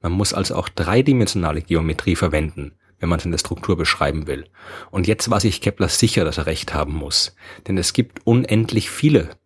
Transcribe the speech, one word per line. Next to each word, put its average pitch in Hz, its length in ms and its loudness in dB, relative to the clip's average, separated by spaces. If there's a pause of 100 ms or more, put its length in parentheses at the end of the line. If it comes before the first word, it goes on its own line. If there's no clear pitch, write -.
Man 87 100 -2
muss 95 240 0
also - 220 -2
auch - 120 -4
dreidimensionale 95 920 2
Geometrie 80 540 0
verwenden, 76 560 -2 (260)
wenn 82 100 -4
man 82 120 2
seine 82 180 -2
Struktur - 380 -2
beschreiben 78 500 -2
will. 71 220 -8 (420)
Und 90 160 0
jetzt 107 240 0
war 107 80 4
sich 101 220 0
Kepler - 280 0
sicher, - 360 2
dass 78 140 -2
er 76 80 -2
recht - 280 -6
haben 73 200 -2
muss. 71 420 -2 (320)
Denn 95 100 0
es - 140 0
gibt - 340 -2
unendlich 113 640 2
viele 127 400 2 (160)